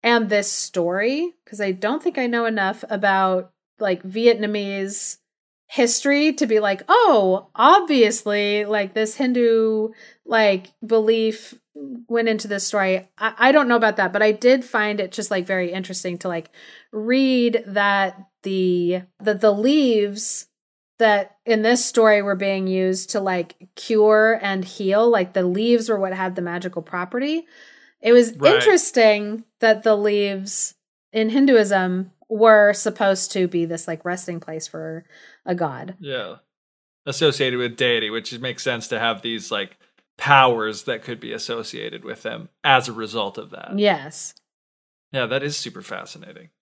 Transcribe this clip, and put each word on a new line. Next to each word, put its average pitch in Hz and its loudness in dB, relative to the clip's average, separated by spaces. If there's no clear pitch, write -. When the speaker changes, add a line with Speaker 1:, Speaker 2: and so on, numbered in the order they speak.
Speaker 1:
and 233 2
this 202 0
story, 220 -4
'cause 208 -16
I 196 -2
don't 220 -4
think 349 -4
I 254 -2
know 233 -2
enough 196 -4
about, 190 0
like, 185 -2
Vietnamese 208 -2
history 277 2
to 302 -2
be 214 2
like, 196 0
"Oh, 269 4
obviously, 214 2
like, 202 -4
this 220 -2
Hindu, 226 0
like, 208 0
belief 220 0
went 226 -2
into 214 -4
this 202 -6
story." 190 -2
I, 214 -4
I 254 4
don't 285 4
know 240 4
about 214 2
that, 185 0
but 202 0
I 214 4
did 247 2
find 208 -2
it 190 -6
just, - -8
like, 185 -2
very 185 -2
interesting 185 -8
to, 185 -8
like, 170 -6
read 240 2
that 196 0
the, 180 0
that 208 -2
the 208 6
leaves 220 0
that 208 2
in 220 2
this 240 2
story 214 4
were 202 -2
being 190 -4
used 185 -2
to, 208 -4
like, 180 -4
cure 214 2
and 196 -4
heal, 202 0
like, 185 0
the 185 0
leaves 226 0
were 208 -2
what 185 -4
had 185 -6
the 180 -6
magical 175 -8
property. 247 -6
It 226 4
was 240 6
Speaker 2:
Right. 277 4
Speaker 1:
interesting 220 2
that 214 2
the 220 4
leaves 202 -2
in 220 0
Hinduism 202 2
were 214 6
supposed 202 -2
to 185 0
be 175 -2
this, 165 -10
like, 165 -10
resting 175 -8
place 160 -12
for 160 -12
a 180 -4
god. 139 -8
Speaker 2:
Yeah. 123 -10
Associated 135 0
with 117 -4
deity, 117 0
which 113 -10
makes 123 -10
sense 117 -6
to 113 -6
have 113 -4
these, 113 -10
like, 101 -8
powers 117 2
that 117 -8
could 117 -12
be 117 -14
associated 113 -10
with 120 -14
them 117 -12
as 127 2
a 117 -12
result 107 -8
of 98 -16
that. 98 -12
Speaker 1:
Yes. 160 -4
Speaker 2:
Yeah, 131 -4
that 131 -4
is 147 -8
super 98 -12
fascinating. - -16